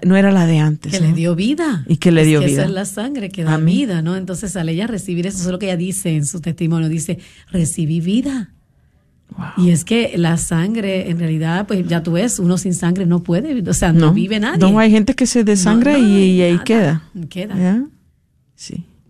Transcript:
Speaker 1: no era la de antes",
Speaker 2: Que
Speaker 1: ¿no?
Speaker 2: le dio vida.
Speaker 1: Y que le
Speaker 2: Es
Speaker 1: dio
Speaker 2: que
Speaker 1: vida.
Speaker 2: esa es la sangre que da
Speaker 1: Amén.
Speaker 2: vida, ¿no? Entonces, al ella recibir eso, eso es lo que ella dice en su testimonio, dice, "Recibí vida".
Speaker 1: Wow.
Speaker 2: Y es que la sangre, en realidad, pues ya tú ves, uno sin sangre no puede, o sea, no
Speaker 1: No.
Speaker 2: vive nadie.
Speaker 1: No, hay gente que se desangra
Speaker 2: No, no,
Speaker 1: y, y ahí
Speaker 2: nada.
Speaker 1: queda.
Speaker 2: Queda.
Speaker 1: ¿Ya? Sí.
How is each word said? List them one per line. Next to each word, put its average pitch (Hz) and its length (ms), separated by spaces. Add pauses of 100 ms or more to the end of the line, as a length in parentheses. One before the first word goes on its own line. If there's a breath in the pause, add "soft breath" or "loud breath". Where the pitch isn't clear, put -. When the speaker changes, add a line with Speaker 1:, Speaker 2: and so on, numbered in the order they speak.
Speaker 1:
no 185 120
era 196 160
la 180 120
de 160 140
antes", 151 320
Speaker 2:
Que 190 80
Speaker 1:
¿no? 160 80
Speaker 2:
le 160 60
dio 165 200
vida. 240 540
Speaker 1:
Y 165 80
que 175 160
le 160 120
Speaker 2:
Es 156 40
Speaker 1:
dio 151 140
Speaker 2:
que 139 60
Speaker 1:
vida. 139 160
Speaker 2:
esa - 60
es - 60
la 196 100
sangre 214 440
que 170 160
da 156 80
Speaker 1:
Amén. 160 200
Speaker 2:
vida, 214 280
¿no? 175 160
Entonces, 185 400
al 165 100
ella 165 180
recibir 180 420
eso, 196 100
eso 180 100
es 185 60
lo 180 60
que 202 80
ella 180 100
dice 175 400
en 147 80
su 160 160
testimonio, 165 480
dice, 160 300 (340 loud breath)
"Recibí 165 480
vida". 233 480 (840)
Speaker 1:
Wow. - 300
Speaker 2:
Y 175 60
es 170 120
que 233 320
la 170 220
sangre, 190 720
en 170 80
realidad, 165 480
pues 185 220
ya 165 160
tú 165 80
ves, 214 260
uno 180 220
sin 180 160
sangre 180 320
no 175 160
puede, 220 440
o 175 60
sea, 180 180
no 160 160
Speaker 1:
No. 160 60
Speaker 2:
vive 202 260
nadie. 208 200
Speaker 1:
No, 190 180
hay 220 140
gente 214 240
que 254 100
se 233 180
desangra 214 500
Speaker 2:
No, 285 60
no, 233 80
Speaker 1:
y, 202 60
y 185 300
ahí 175 80
Speaker 2:
nada. 175 120
Speaker 1:
queda. 170 400 (260)
Speaker 2:
Queda. 190 280
Speaker 1:
¿Ya? 190 260 (720)
Sí. - 300 (240)